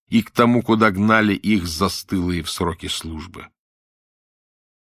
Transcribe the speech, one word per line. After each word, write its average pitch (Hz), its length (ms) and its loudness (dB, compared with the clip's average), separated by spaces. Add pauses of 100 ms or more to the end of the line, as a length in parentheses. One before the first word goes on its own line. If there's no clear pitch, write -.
и 113 140 2
к - 100 -12
тому, 120 280 4
куда 110 300 2
гнали 107 440 2
их 92 340 0
застылые 87 720 -4
в - 80 -10
сроки 85 380 -6
службы. 80 580 -12 (1500)